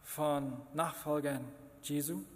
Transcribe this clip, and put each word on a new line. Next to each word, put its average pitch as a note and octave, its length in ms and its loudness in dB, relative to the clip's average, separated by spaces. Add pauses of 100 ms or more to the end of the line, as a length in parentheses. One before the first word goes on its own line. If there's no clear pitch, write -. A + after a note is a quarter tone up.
von C#3 580 2 (120)
Nachfolgern D3 760 2 (320)
Jesu? D3 440 0 (100)